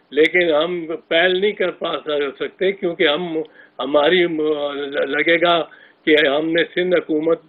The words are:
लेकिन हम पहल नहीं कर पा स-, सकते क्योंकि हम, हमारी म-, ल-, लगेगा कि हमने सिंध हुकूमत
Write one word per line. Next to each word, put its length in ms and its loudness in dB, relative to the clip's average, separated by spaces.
लेकिन 380 2
हम 400 -2
पहल 500 0
नहीं 120 0
कर 180 -2
पा 260 -6
स-, 120 -14
सकते 640 -4
क्योंकि 340 -2
हम, 380 -2
हमारी 460 2
म-, 140 -6
ल-, 760 -4
लगेगा 420 2
कि 220 4
हमने 360 0
सिंध 300 -4
हुकूमत 560 0